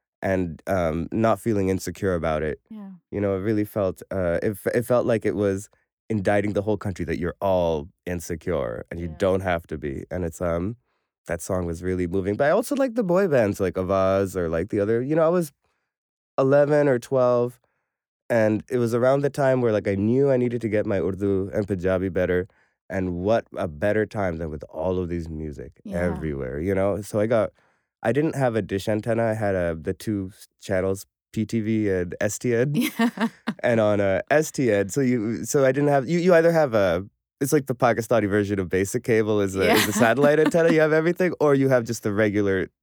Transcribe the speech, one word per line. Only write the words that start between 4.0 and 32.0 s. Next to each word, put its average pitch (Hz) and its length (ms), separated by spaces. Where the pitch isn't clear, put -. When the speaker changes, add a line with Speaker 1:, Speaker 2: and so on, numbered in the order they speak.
Speaker 1:
uh, 87 300
it, 110 100
f-, - 220
it 123 100
felt 120 220
like 113 200
it 92 80
was 98 340
indicting 104 440
the 101 100
whole 104 140
country 90 300
that 80 120
you're 82 220
all 87 480
insecure 82 840
and 85 100
you 85 80
Speaker 2:
Yeah. 80 100
Speaker 1:
don't 95 220
have 90 280
to 80 100
be. 71 320
And 90 140
it's, 80 160
um, 87 360
that 87 160
song 92 240
was 85 160
really 90 240
moving. 95 300
But 139 100
I 147 40
also 233 260
like 269 180
the 240 80
boy 185 240
bands 117 320
like 92 160
Avaz 95 640
or, 85 120
like, 82 200
the 107 100
other, 113 240
you 143 140
know, 165 80
I 156 60
was 175 220
eleven 143 500
or 123 100
twelve, 123 600
and 107 400
it 127 80
was 120 160
around 127 280
the 139 80
time 131 300
where, 120 120
like, 104 140
I 101 80
knew 120 360
I 131 60
needed 120 260
to 113 60
get 104 180
my 101 140
Urdu 98 520
and 101 160
Punjabi 92 400
better. 90 400
And 92 280
what 101 300
a 92 120
better 104 380
time 95 320
than 80 120
with 76 140
all 90 340
of 90 100
these 85 200
music 78 440
Speaker 2:
Yeah. 95 160
Speaker 1:
everywhere, 73 600
you 95 140
know? 98 280
So 104 180
I 104 60
got, 113 240
I 117 100
didn't 151 220
have 127 220
a 107 60
dish 98 260
antenna. 110 360
I 110 100
had 104 200
a, 87 260
the 95 140
two 98 380
s-, - 160
channels 95 460
P 110 140
T 117 140
V 107 300
and 90 300